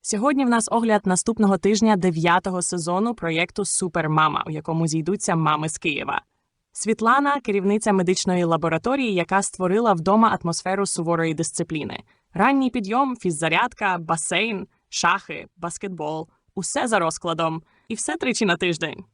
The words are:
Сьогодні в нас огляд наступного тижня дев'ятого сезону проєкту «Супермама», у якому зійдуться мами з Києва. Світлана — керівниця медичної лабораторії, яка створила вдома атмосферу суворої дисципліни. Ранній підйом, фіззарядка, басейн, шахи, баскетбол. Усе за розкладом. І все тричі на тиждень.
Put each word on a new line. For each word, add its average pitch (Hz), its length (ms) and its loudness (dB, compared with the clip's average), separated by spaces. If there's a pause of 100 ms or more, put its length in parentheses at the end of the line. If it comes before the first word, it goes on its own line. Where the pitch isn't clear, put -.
Сьогодні 269 440 0
в 247 40 2
нас 233 220 2
огляд 226 360 2
наступного 196 520 2
тижня 214 380 4
дев'ятого 175 640 2
сезону 180 520 -2
проєкту 170 500 -2
«Супермама», 156 840 0
у - 40 -10
якому 160 360 -2
зійдуться 165 500 -2
мами 156 320 0
з - 100 -8
Києва. - 440 -4 (500)
Світлана — 269 720 0
керівниця 202 480 2
медичної 180 520 2
лабораторії, 170 720 0
яка 185 280 0
створила 196 500 0
вдома 196 500 4
атмосферу 185 440 -2
суворої 165 480 0
дисципліни. 160 680 -6 (320)
Ранній 262 360 2
підйом, 247 460 -2
фіззарядка, 175 840 0
басейн, 180 680 -4 (220)
шахи, - 580 -2 (100)
баскетбол. 165 720 -8 (260)
Усе 254 340 -4
за 220 100 2
розкладом. 165 640 -2 (260)
І 226 60 -4
все 302 220 -6
тричі 240 300 0
на 175 100 2
тиждень. 165 580 -4